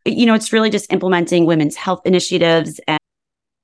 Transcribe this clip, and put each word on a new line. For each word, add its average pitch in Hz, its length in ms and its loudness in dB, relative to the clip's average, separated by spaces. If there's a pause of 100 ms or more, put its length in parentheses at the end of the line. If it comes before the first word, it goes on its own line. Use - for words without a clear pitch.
You 233 220 0
know, 220 80 4
it's 220 180 -4
really 220 160 2
just 202 240 -4
implementing 175 540 0
women's 156 280 0
health 185 300 -4
initiatives, 165 840 0
and 151 120 -2 (640)